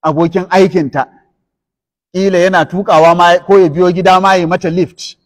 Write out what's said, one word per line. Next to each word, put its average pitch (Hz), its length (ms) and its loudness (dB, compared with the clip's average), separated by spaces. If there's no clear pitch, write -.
abokin 165 440 -2
aikinta. 156 560 0
Ƙila 190 220 -2
yana 175 280 0
tuƙawa 170 500 2
ma 175 300 2
ko 196 140 2
ya 180 100 2
biyo 175 220 0
gida 185 300 2
ma 190 140 0
ya 175 120 -2
mata 180 220 -4
lift. - 560 -6